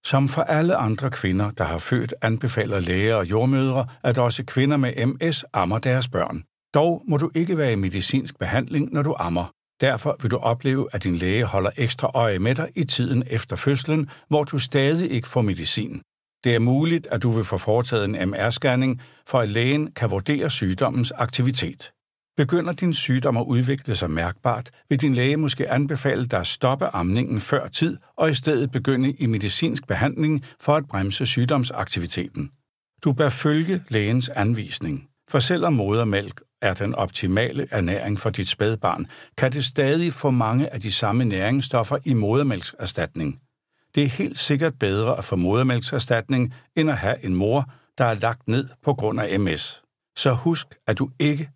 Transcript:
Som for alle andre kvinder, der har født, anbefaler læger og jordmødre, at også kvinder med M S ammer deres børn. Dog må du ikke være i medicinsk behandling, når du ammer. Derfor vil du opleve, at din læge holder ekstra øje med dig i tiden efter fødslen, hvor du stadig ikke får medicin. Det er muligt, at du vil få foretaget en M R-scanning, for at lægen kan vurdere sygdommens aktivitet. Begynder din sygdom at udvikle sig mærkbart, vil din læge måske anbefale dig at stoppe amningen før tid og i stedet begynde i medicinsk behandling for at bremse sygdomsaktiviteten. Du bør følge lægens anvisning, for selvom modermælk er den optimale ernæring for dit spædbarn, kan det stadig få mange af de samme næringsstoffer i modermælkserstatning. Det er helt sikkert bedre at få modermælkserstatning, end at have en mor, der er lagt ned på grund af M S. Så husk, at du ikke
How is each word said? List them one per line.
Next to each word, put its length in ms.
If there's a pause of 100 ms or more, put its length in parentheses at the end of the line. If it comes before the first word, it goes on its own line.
Som 220
for 140
alle 340
andre 340
kvinder, 400
der 140
har 140
født, 440
anbefaler 580
læger 340
og 160
jordmødre, 560 (160)
at 160
også 260
kvinder 320
med 300
M 260
S 200
ammer 260
deres 300
børn. 340 (320)
Dog 340
må 80
du 180
ikke 240
være 140
i 40
medicinsk 640
behandling, 540
når 100
du 160
ammer. 340 (280)
Derfor 420
vil 80
du 60
opleve, 560
at 100
din 140
læge 280
holder 320
ekstra 380
øje 240
med 160
dig 200
i 100
tiden 420
efter 300
fødslen, 540 (180)
hvor 160
du 140
stadig 520
ikke 180
får 140
medicin. 600 (420)
Det 100
er 40
muligt, 480
at 160
du 80
vil 140
få 120
foretaget 480
en 260
M 40
R-scanning, 680 (260)
for 120
at 100
lægen 440
kan 180
vurdere 400
sygdommens 640
aktivitet. 800 (440)
Begynder 360
din 220
sygdom 420
at 100
udvikle 500
sig 140
mærkbart, 600 (180)
vil 120
din 140
læge 220
måske 340
anbefale 560
dig 140
at 60
stoppe 400
amningen 540
før 280
tid 280 (200)
og 140
i 40
stedet 360
begynde 420
i 140
medicinsk 600
behandling 580 (160)
for 140
at 140
bremse 380
sygdomsaktiviteten. 1200 (540)
Du 80
bør 160
følge 600
lægens 400
anvisning, 800 (220)
for 80
selvom 340
modermælk 680 (200)
er 120
den 200
optimale 760
ernæring 480
for 120
dit 180
spædbarn, 580 (300)
kan 160
det 120
stadig 480
få 180
mange 440
af 60
de 120
samme 320
næringsstoffer 800
i 100
modermælkserstatning. 1300 (540)
Det 80
er 60
helt 300
sikkert 400
bedre 400
at 60
få 120
modermælkserstatning, 1160 (220)
end 140
at 80
have 260
en 100
mor, 360 (280)
der 60
er 100
lagt 340
ned 200 (160)
på 100
grund 260
af 200
M 160
S. 260 (360)
Så 140
husk, 340 (200)
at 120
du 120 (100)
ikke 360